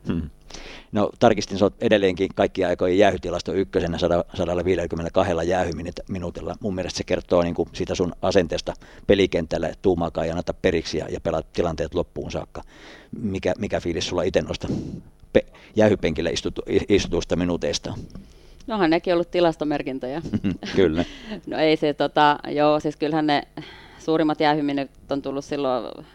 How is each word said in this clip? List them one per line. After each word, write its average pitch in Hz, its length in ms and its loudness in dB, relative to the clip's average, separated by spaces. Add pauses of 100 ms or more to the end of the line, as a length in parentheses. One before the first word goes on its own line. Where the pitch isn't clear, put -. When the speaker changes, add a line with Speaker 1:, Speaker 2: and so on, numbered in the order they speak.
Speaker 1:
Hmm. 82 240 -4 (640)
No, 104 260 2
tarkistin, 104 400 4
sä 98 60 4
oot 92 160 4
edelleenkin 98 540 4
kaikkien 95 340 2
aikojen 90 300 2
jäähytilasto 90 540 2
ykkösenä 87 460 0
sada-, 85 260 2 (100)
sadallaviidelläkymmenelläkahdella 85 1080 0
jäähyminuutilla. 87 1160 -4
Mun 101 140 -4
mielestä 90 240 -6
se - 60 -6
kertoo, 87 380 2
niinku, 85 300 0
siitä 90 220 -4
sun 87 180 0 (100)
asenteesta 90 500 2 (340)
pelikentällä, 85 640 2
että 82 140 -8
tuumaakaan 85 420 0
ei 82 60 -2
anneta 87 240 -4
periksi 85 440 0
ja, - 100 -4
ja - 120 -6
pelaat 80 320 -2
tilanteet 80 420 -2
loppuun 76 360 -4
saakka. - 320 -8 (580)
Mikä, 95 380 -2
mikä 90 220 -4
fiilis 85 280 -4
sulla 90 140 0
ite 90 200 0
noista - 260 -6 (640)
pe-, - 140 2 (300)
jäähypenkillä 85 540 2
istutu-, - 400 -4
i-, 95 240 2
istutuista 85 420 0
minuuteista 85 560 -2
on? - 60 -10 (680)
Speaker 2:
No 233 80 -6
onhan 185 160 2
nekin 175 240 2
ollut 170 160 0
tilastomerkintöjä. 147 920 -2 (260)
Speaker 1:
<laughs> - 280 -6
Kyllä. 85 280 4 (220)
Speaker 2:
<laughs> 208 200 -10
No - 120 -6
ei 156 180 4
se, 147 180 0
tota, 147 440 4 (100)
joo, 147 320 2
siis 151 160 -4
kyllähän 156 300 0
ne 147 160 2 (560)
suurimmat 160 420 0
jäähyminuutit 143 720 0
on 139 100 -2
tullut 139 220 -6
silloin 127 600 -4 (100)